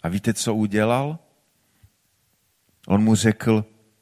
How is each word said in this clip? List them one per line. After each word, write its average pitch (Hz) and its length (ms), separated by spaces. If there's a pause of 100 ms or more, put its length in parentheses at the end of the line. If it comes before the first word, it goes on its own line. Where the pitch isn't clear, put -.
A 82 40
víte, 98 260
co 110 220
udělal? 110 640 (1700)
On 101 160
mu 110 120
řekl, 107 500 (360)